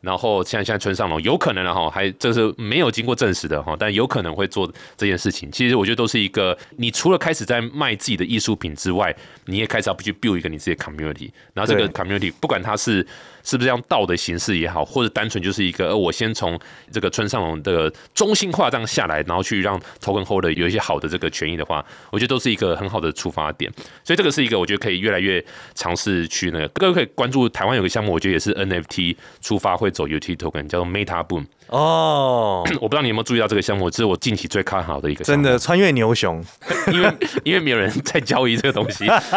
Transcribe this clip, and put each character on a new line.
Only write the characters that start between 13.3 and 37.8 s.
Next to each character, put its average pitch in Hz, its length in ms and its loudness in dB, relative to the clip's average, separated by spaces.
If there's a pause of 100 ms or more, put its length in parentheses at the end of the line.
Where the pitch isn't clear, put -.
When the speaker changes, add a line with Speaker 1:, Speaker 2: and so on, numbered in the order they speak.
Speaker 1:
是 - 140 -2
不 120 40 2
是 127 60 2
这 - 0 -
样 123 200 2
道 117 180 2
的 87 100 2
形 85 240 -2
式 95 180 0
也 82 120 0
好， 82 140 -2
或 123 200 0
者 110 60 0
单 107 200 -2
纯 101 140 -4
就 95 80 0
是 98 120 0
一 90 80 2
个， 87 180 0
呃， 104 80 2
我 90 140 2
先 110 220 -2
从 85 240 -4 (340)
这 110 80 -2
个 95 100 0
村 107 180 -2
上 104 140 -2
隆 80 200 -2
的 80 300 2 (240)
中 214 180 2
心 196 180 0
化 151 180 2
这 131 80 -2
样 113 100 -4
下 120 180 0
来， 78 220 0
然 85 80 -2
后 95 80 0
去 101 180 0
让 95 180 0 (220)
token 101 220 0
holder 92 280 0
有 85 160 0
一 90 40 0
些 107 80 0
好 - 200 -2
的 78 80 -6
这 85 100 -4
个 82 120 -2
权 78 220 -4
益 85 60 -6
的 78 80 -4
话， 76 200 -4 (240)
我 104 80 -4
觉 110 60 0
得 123 60 -2
都 131 100 0
是 123 120 0
一 104 40 2
个 90 200 2
很 98 140 -4
好 101 100 -2
的 80 120 0
出 - 180 -4
发 76 220 -2
点。 - 200 -6 (320)
所 165 100 2
以 - 40 4
这 202 60 4
个 147 80 4
是 139 120 2
一 123 40 2
个 107 100 2
我 90 80 4
觉 101 80 0
得 101 60 -2
可 110 100 -2
以 92 100 0
越 104 120 2
来 92 80 2
越 92 240 2 (320)
尝 87 200 -2
试 87 320 0
去 - 240 -2
那 80 80 -4
个， 76 100 -2
各 - 180 0
位 180 60 4
可 170 80 2
以 120 120 2
关 123 160 0
注 131 200 4
台 - 160 -2
湾 120 100 2
有 107 80 2
个 90 60 2
项 107 140 0
目， 101 100 0
我 82 60 2
觉 95 100 0
得 92 40 2
也 80 60 2
是 104 140 -2
N 98 180 -2
F 85 160 -2
T 85 300 -2 (240)
出 101 180 -2
发 92 160 2
会 98 160 0
走 78 160 -4
utility 78 300 -4
token， 76 300 -6
叫 87 120 0
做 87 80 0
Meta 87 380 -2
Boom。 78 200 -4 (220)
Speaker 2:
哦。 135 1040 2
Speaker 1:
<clears throat> 147 80 -2
我 113 80 -2
不 - 20 0
知 135 60 0
道 151 60 2
你 127 80 0
有 110 40 0
没 107 40 0
有 113 60 -2
注 123 120 0
意 117 40 4
到 110 80 4
这 107 80 2
个 98 60 4
项 101 160 0
目， 90 120 0
这 - 80 -6
是 117 80 2
我 92 100 4
近 110 180 0
期 - 140 -4
最 98 160 0
看 95 200 -2
好 76 180 -4
的 73 100 0
一 - 20 0
个 - 100 -6
项 143 140 2
目。 147 60 4
Speaker 2:
真 135 80 4
的， 123 80 4
穿 175 180 2
越 190 140 6
牛 117 240 4
熊。 85 280 -2 (220)
Speaker 1:
<laughs> 240 280 0
因 175 80 2
为， 202 120 4 (300)
因 160 100 0
为 185 60 4
没 151 120 0
有 117 60 4
人 98 120 2 (120)